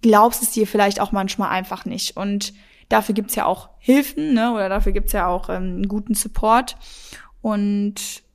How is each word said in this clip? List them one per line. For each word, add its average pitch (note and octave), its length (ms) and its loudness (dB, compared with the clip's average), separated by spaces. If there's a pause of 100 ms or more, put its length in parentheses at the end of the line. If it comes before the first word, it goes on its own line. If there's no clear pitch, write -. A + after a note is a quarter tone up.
glaubst A3 420 6
es A#3 100 -2
dir G#3+ 140 0
vielleicht G3+ 320 2
auch G3+ 140 -2
manchmal G3 380 -2
einfach F#3 340 -4
nicht. - 320 -8
Und G3+ 380 -6 (340)
dafür G#3+ 260 2
gibt's A3 200 -4
ja - 100 -2
auch - 240 -2 (100)
Hilfen, C#4+ 540 2
ne, A#3 220 2
oder G3 160 -2
dafür G3+ 220 2
gibt's G#3 200 0
ja A3+ 140 0
auch, F3+ 240 -2
ähm, F#3 60 -4
einen F#3 320 -4
guten G#3 260 -2
Support A3 640 0 (640)
und G3+ 800 -2 (120)